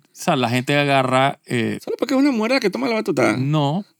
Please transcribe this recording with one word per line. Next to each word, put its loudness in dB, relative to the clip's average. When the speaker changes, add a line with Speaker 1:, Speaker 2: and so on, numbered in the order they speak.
Speaker 1:
sea, -2
la 0
gente 0
agarra... 2
Eh, -2
Speaker 2:
Solo -8
porque -2
es 4
una 4
mujer -2
la 0
que 0
toma -4
la -2
batuta. 0
Speaker 1:
No, 0
Speaker 2:
¿Qué -20